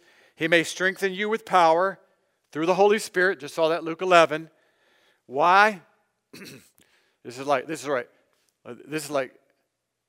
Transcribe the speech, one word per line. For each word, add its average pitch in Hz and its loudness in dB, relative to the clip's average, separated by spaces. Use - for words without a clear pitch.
he 160 -4
may 165 4
strengthen 190 -4
you 202 -4
with 214 -4
power 175 2
through 156 -6
the 180 2
Holy 208 4
Spirit." 185 -2
Just 139 -16
saw 160 0
that, 160 -4
Luke 165 -8
eleven. 160 2
Why? 175 2
<clears throat> - -20
This 123 -16
is 135 -10
like, 131 -2
this 143 -10
is 139 -10
right. 127 -4
Uh, 123 -14
this 147 -10
is 147 -14
like 135 -6